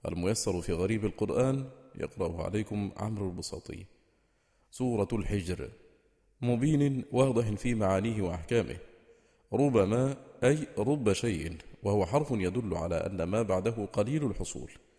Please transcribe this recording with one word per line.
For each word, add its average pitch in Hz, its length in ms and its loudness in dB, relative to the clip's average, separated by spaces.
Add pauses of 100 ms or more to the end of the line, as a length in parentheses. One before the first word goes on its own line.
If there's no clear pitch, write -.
الميسر 87 520 -2
في 87 120 -4
غريب 98 320 0
القرآن، 127 600 -2 (300)
يقرأه - 480 -6
عليكم 104 540 -4
عمرو 104 300 -4
البساطي. - 580 -10 (840)
سورة 117 420 0
الحجر، 90 560 -2 (760)
مبين 135 720 2
واضح 120 380 4
في 117 240 0
معانيه 104 480 2
وأحكامه، 87 540 0 (760)
ربما 123 640 4 (280)
أي 147 140 6 (200)
رب 117 340 2
شيء، 85 440 -2 (260)
وهو 101 240 4
حرف 139 240 0
يدل 98 440 0
على 82 220 0
أن 92 260 -2
ما 101 200 0
بعده 101 420 0
قليل 135 420 0
الحصول. 87 440 -6 (280)